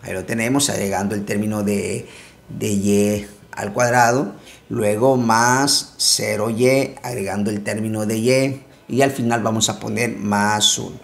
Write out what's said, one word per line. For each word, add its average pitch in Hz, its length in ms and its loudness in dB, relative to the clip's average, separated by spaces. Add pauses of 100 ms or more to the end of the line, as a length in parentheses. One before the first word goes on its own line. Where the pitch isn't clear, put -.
Ahí 95 100 -10
lo 92 120 -6
tenemos, 117 440 0
agregando 101 460 -2
el 101 100 -4
término 107 380 -2
de, 101 460 -4 (400)
de - 200 -6
y 101 580 2 (260)
al 104 200 -8
cuadrado. 123 600 2 (360)
Luego 113 480 2
más 123 800 2
cero 107 540 0
y, 117 160 2 (360)
agregando 104 480 -4
el 104 120 -4
término 107 420 -4
de 110 140 -2
y. 131 440 2 (260)
Y 123 140 2
al 139 80 4
final 117 320 0
vamos 110 260 0
a 104 100 -4
poner 113 380 -4
más 104 600 0
uno. - 240 -10